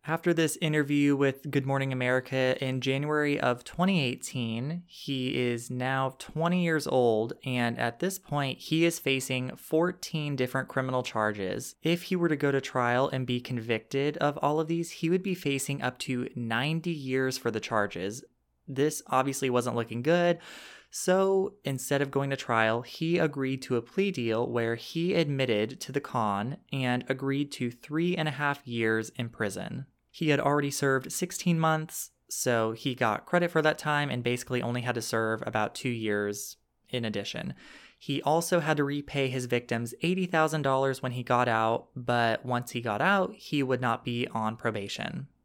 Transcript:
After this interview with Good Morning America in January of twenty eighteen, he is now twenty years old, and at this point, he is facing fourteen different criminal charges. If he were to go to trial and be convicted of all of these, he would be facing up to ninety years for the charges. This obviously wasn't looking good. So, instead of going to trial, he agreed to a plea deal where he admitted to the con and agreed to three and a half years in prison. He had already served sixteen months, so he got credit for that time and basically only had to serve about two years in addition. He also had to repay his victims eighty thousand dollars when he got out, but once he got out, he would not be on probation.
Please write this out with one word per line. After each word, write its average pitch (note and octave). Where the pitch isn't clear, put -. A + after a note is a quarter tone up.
After E3
this D#3+
interview C#3+
with C3+
Good C3+
Morning C3+
America B2+
in C3
January C#3+
of B2
twenty F#3
eighteen, B2+
he C3
is A#2+
now C3
twenty F3
years D#3+
old, A#2+
and A#2+
at A#2+
this F#3+
point, C#3
he E3
is E3
facing C3
fourteen D#3
different B2+
criminal C3
charges. G#2
If E3+
he F#3
were E3+
to D3+
go C#3+
to C3+
trial B2
and C3
be B2
convicted B2
of D3
all D3+
of D#3
these, E3+
he -
would F3+
be F#3
facing C#3
up B2
to B2
ninety C#3+
years C3
for A#2+
the G#2+
charges. G#2
This C#3+
obviously C3
wasn't A#2+
looking A#2
good. E3+
So, F#3+
instead C#3
of C#3
going C#3
to C#3
trial, A2+
he E3
agreed C3+
to B2+
a A#2
plea G3
deal A#2
where A#2
he E3
admitted C3
to -
the C3+
con A2
and B2
agreed C3+
to B2
three E3
and D#3
a D3
half C#3+
years A2+
in A#2
prison. G#2
He D#3
had C#3+
already C#3+
served C3+
sixteen F3
months, D#3+
so A2+
he A#2+
got A2+
credit F3
for D#3+
that D3+
time D3
and B2
basically B2
only A#2+
had A#2
to A#2
serve A2+
about A2
two -
years G#2
in A#2+
addition. -
He -
also E3+
had D#3
to D3
repay C#3+
his B2+
victims A#2+
eighty F#3
thousand D#3
dollars C3+
when B2
he B2
got B2
out, A2+
but A#2+
once B2
he A#2+
got A2
out, F#3+
he -
would B2+
not A#2
be A#2+
on A2+
probation. G#2+